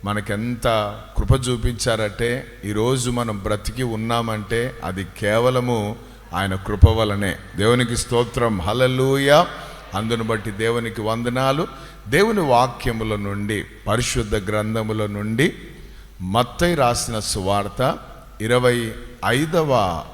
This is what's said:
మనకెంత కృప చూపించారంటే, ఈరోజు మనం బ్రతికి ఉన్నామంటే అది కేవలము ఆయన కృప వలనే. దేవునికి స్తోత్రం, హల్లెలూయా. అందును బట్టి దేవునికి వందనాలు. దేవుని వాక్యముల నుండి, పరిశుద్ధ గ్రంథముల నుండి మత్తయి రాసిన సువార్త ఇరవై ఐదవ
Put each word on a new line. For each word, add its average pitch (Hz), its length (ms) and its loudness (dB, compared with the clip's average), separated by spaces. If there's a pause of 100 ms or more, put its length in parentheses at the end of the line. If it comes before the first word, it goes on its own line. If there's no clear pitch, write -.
మనకెంత 107 600 -4 (500)
కృప 123 320 2
చూపించారంటే, 117 960 0 (180)
ఈరోజు 117 460 0
మనం 117 280 -2
బ్రతికి 104 440 -4
ఉన్నామంటే 113 1000 -2
అది 92 220 -4 (120)
కేవలము 117 760 2 (380)
ఆయన 95 200 0
కృప 95 340 6
వలనే. 104 480 2 (200)
దేవునికి 117 400 4
స్తోత్రం, 117 640 0
హల్లెలూయా. 131 880 4 (480)
అందును 113 300 -2
బట్టి 110 260 -2
దేవునికి 113 500 -2
వందనాలు. 123 680 0 (420)
దేవుని 202 320 4
వాక్యముల 120 760 2
నుండి, 101 480 -4 (240)
పరిశుద్ధ 113 460 0
గ్రంథముల 107 720 -2
నుండి 107 480 0 (680)
మత్తయి 120 540 0
రాసిన 120 440 0
సువార్త 101 800 -2 (420)
ఇరవై 120 540 2 (320)
ఐదవ 127 880 2